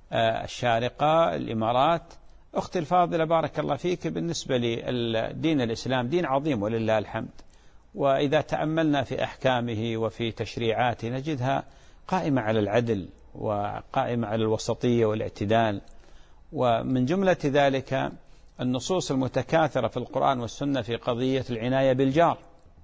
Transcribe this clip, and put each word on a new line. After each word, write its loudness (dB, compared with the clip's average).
الشارقة، 0
الإمارات، 0
أختي -2
الفاضلة، 2
بارك 0
الله 0
فيك، -4
بالنسبة -2
للدين 0
الإسلام -2
دين 0
عظيم 0
ولله 2
الحمد، -6
وإذا 2
تأملنا 0
في -4
أحكامه -2
وفي -2
تشريعاته -2
نجدها -4
قائمة 0
على 2
العدل 0
وقائمة -2
على 0
الوسطية 0
والاعتدال، 0
ومن 2
جملة 2
ذلك 2
النصوص -2
المتكاثرة 0
في -4
القرآن 0
والسنة -4
في -4
قضية -2
العناية 2
بالجار، 4